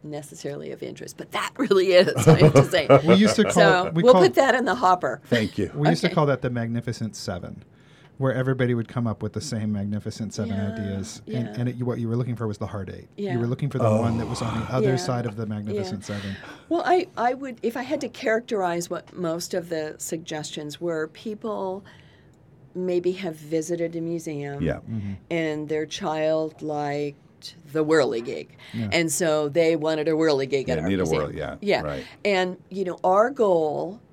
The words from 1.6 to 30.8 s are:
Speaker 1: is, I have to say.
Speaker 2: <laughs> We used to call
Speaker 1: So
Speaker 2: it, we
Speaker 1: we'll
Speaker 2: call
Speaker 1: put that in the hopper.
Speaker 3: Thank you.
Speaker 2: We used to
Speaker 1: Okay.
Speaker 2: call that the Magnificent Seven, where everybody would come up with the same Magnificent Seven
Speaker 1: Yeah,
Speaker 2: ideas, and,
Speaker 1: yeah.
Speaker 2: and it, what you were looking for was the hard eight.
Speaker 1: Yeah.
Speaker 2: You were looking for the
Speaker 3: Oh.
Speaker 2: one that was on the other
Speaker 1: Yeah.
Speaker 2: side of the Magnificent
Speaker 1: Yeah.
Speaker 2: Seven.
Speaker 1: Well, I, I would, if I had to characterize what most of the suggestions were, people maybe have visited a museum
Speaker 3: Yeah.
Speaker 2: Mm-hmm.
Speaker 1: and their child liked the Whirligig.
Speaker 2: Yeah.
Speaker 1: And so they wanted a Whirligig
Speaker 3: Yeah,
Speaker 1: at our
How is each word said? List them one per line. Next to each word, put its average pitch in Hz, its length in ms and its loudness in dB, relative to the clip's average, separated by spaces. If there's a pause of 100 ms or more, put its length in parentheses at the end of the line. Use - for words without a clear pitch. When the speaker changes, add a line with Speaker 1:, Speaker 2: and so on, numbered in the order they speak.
Speaker 1:
is, 180 220 6 (140)
I 151 120 10
have 151 140 10
to 135 100 10
say. 156 240 0
Speaker 2:
<laughs> 135 180 6
We 180 80 8
used 214 220 6
to 220 80 6
call 190 80 0
Speaker 1:
So 185 340 6
Speaker 2:
it, 165 80 -6
we 165 80 0
Speaker 1:
we'll 240 100 8
Speaker 2:
call 185 100 8
Speaker 1:
put 359 120 6
that 269 200 6
in 247 120 2
the 185 80 2
hopper. 180 520 2
Speaker 3:
Thank 110 320 0
you. 92 160 -2
Speaker 2:
We 147 140 2
used 165 140 2
to 185 60 2
Speaker 1:
Okay. - 60 -4
Speaker 2:
call 156 120 4
that 135 160 0
the 127 80 -2
Magnificent 117 680 -6
Seven, - 460 -10 (560)
where 131 160 0
everybody 127 400 0
would 117 140 -4
come 120 180 -4
up 107 160 -4
with 107 100 -6
the 107 80 -6
same 107 320 -4
Magnificent 104 600 -6
Seven 104 220 -4
Speaker 1:
Yeah, 101 160 -4
Speaker 2:
ideas, 98 540 -8
and, - 80 -8 (120)
Speaker 1:
yeah. 104 100 -12
Speaker 2:
and 123 120 -2
it, 123 140 -6
what 120 180 -4
you 117 80 -4
were 113 80 -2
looking 120 200 -4
for 113 100 -6
was 104 120 -6
the 107 80 -8
hard 95 240 -8
eight. 92 260 -16
Speaker 1:
Yeah. 202 160 -6
Speaker 2:
You 123 60 0
were 117 80 -2
looking 127 240 -2
for 135 80 -4
the 120 100 2
Speaker 3:
Oh. 107 120 4
Speaker 2:
one 117 180 0
that 113 100 -6
was 120 140 -6
on 113 180 -4
the 107 140 -6
other 135 160 2
Speaker 1:
Yeah. 131 60 2
Speaker 2:
side 123 280 -4
of 107 120 -6
the 113 100 -6
Magnificent 104 600 -6
Speaker 1:
Yeah. 101 100 -6
Speaker 2:
Seven. 98 200 -8 (320)
Speaker 1:
Well, 339 160 -2
I, 359 220 2 (100)
I 240 180 0
would, 262 280 -12
if 233 140 -2
I 254 60 -6
had 277 200 -4
to 262 60 -6
characterize 202 840 -2
what - 260 -10
most 170 380 -4
of 175 160 -4
the 156 280 -4
suggestions 151 840 -10
were, 160 280 -4
people 202 760 -8 (880)
maybe 180 380 0
have 185 240 -6
visited 165 600 -4
a 165 40 -4
museum 156 600 -6
Speaker 3:
Yeah. 71 160 0
Speaker 2:
Mm-hmm. 101 340 -8 (180)
Speaker 1:
and 156 380 -2
their 156 180 -2
child 156 760 -2
liked 147 540 -4 (560)
the 156 120 2
Whirligig. 120 640 0 (240)
Speaker 2:
Yeah. 113 200 -4
Speaker 1:
And 165 200 2
so 151 360 0
they 165 280 4
wanted 156 320 0
a 165 40 2
Whirligig 139 560 2
Speaker 3:
Yeah, 127 60 0
Speaker 1:
at - 40 -2
our 80 100 -4